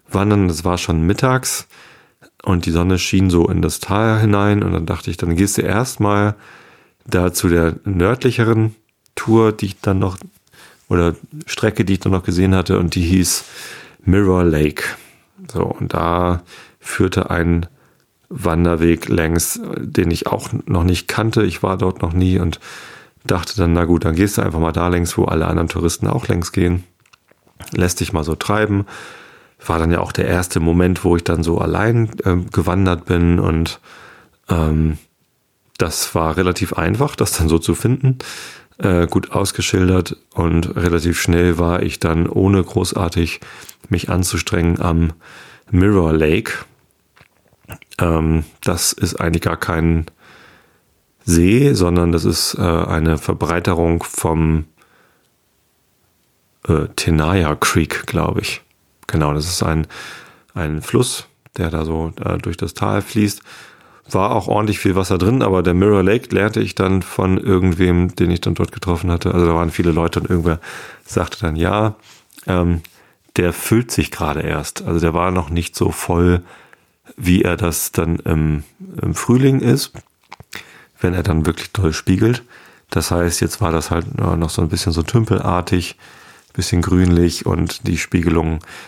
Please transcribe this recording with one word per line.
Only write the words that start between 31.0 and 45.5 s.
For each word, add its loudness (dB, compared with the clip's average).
wo 4
ich -4
dann 0
so 0
allein, 0
ähm, 0
gewandert 0
bin 2
und, 0
ähm, 0
das -4
war 0
relativ 0
einfach, 0
das -2
dann 0
so 4
zu 0
finden. 0
Äh, 2
gut -2
ausgeschildert 0
und 0
relativ 0
schnell 2
war 0
ich -4
dann, 0
ohne 4
großartig -2
mich -2
anzustrengen, 0
am 2